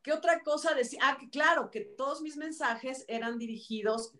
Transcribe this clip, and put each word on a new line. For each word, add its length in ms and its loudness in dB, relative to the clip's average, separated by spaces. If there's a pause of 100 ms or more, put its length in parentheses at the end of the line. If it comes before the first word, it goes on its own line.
¿qué 100 -2
otra 300 4
cosa 300 2
decía? 300 0
Ah, 160 4
que 120 -18
claro, 400 4
que 100 -6
todos 420 -4
mis 140 -8
mensajes 720 -4
eran 300 -4
dirigidos, 800 -4